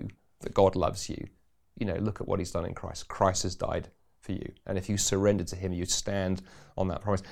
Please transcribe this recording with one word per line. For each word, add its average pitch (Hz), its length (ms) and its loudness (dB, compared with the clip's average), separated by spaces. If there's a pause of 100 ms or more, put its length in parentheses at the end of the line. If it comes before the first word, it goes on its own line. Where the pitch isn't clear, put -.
(420)
that - 120 -8
God 95 220 6
loves 92 340 0
you, - 180 -8 (500)
you - 80 -2
know, 92 100 -2
look 104 260 -2
at - 60 -6
what 95 100 2
he's 92 140 -4
done 85 140 -2
in 87 100 -6
Christ. - 320 -10
Christ - 360 2
has 90 120 -2
died - 340 -4 (300)
for - 140 -6
you. - 200 -6 (140)
And 95 100 -2
if 92 100 -4
you 101 100 0
surrender 101 480 4
to - 100 -8
him, 92 180 -4
you 87 120 -2
stand 95 580 0 (340)
on 95 120 2
that 85 120 -4
promise. 98 300 0